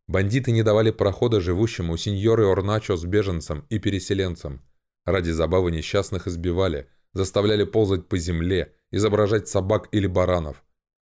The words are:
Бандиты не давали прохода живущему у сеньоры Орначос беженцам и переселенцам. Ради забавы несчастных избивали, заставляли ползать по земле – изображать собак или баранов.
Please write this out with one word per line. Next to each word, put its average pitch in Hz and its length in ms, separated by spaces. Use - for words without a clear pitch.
Бандиты 110 440
не 113 100
давали 107 300
прохода 107 480
живущему 87 540
у 85 40
сеньоры 107 500
Орначос 95 580
беженцам 90 640
и 107 100
переселенцам. 92 840
Ради 87 260
забавы 85 400
несчастных 92 560
избивали, 85 640
заставляли 101 500
ползать 98 460
по 95 80
земле – 85 580
изображать 104 560
собак 98 460
или 104 120
баранов. 90 600